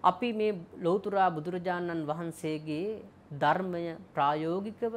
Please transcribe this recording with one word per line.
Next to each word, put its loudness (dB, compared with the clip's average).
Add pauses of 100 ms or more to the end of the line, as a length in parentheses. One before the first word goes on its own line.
අපි 4
මේ 2 (260)
ලෞතුරා 4
බුදුරජාණන් -2
වහන්සේගේ -4 (260)
ධර්මය 2 (260)
ප්‍රායෝගිකව 0